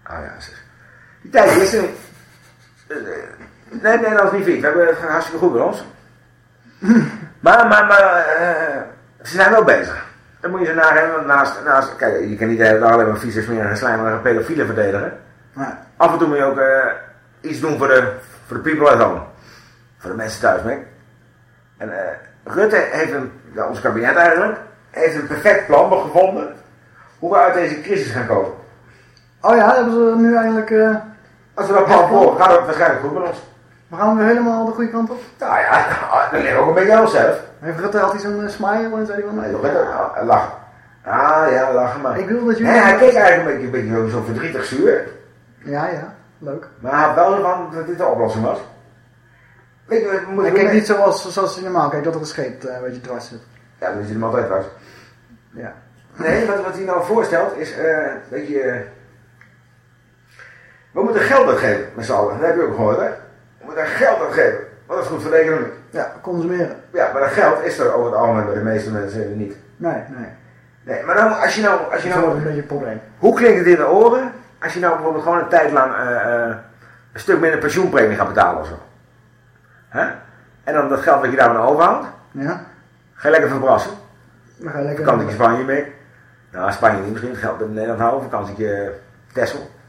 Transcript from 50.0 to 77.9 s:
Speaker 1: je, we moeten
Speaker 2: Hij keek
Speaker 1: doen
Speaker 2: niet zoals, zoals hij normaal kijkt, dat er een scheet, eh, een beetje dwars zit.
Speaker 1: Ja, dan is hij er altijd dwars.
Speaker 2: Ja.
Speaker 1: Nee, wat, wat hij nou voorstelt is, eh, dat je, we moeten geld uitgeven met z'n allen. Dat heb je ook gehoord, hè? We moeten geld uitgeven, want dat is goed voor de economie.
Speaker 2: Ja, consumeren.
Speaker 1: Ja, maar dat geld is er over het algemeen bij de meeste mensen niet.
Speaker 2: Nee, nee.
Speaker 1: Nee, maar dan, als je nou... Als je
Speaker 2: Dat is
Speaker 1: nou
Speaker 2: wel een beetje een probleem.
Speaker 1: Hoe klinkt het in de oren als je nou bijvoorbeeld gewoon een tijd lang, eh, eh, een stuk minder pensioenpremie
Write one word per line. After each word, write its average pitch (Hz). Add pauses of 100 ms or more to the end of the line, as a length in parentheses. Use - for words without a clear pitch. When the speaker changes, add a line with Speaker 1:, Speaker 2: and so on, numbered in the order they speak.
Speaker 1:
je, 208
we 190
moeten 196
Speaker 2:
Hij 170
keek 202
Speaker 1:
doen 214
Speaker 2:
niet 214
zoals, 196
zoals 190
hij 185
normaal 170
kijkt, 147
dat 160
er 156
een 151
scheet, 131
eh, 127
een 123
beetje 123
dwars 120
zit. 117 (380)
Speaker 1:
Ja, -
dan 104
is 104
hij 110
er 110
altijd 120
dwars. 95 (880)
Speaker 2:
Ja. 107 (420)
Speaker 1:
Nee, 190
wat, 202
wat 185
hij 190
nou 180
voorstelt 214
is, 156
eh, 156 (220)
dat 147
je, 127 (2000)
we 185
moeten 226
geld 269
uitgeven 113 (100)
met 113
z'n 127
allen. 104
Dat 160
heb 165
je 170
ook 120
gehoord, 127
hè? 202 (500)
We -
moeten 156
geld -
uitgeven, - (260)
want 180
dat 170
is -
goed 160
voor 151
de 160
economie. 156 (180)
Speaker 2:
Ja, 147 (100)
consumeren. 175 (180)
Speaker 1:
Ja, -
maar 135
dat 139
geld -
is 165
er 123
over 120
het 104
algemeen 110
bij 101
de 104
meeste 110
mensen 104
niet. 101 (200)
Speaker 2:
Nee, 165
nee. 123 (560)
Speaker 1:
Nee, -
maar 180
dan, 220
als -
je 214
nou... 190 (140)
Als 170
je 180
Speaker 2:
Dat 170
is 165
Speaker 1:
nou -
Speaker 2:
wel 151
een 151
beetje 151
een -
probleem. 127 (160)
Speaker 1:
Hoe 226
klinkt 226
het 175
in 175
de 147
oren 233 (300)
als -
je 175
nou 170
bijvoorbeeld 156
gewoon 170
een -
tijd 156
lang, 131
eh, 123 (340)
eh, 110 (580)
een -
stuk 170
minder 156
pensioenpremie 143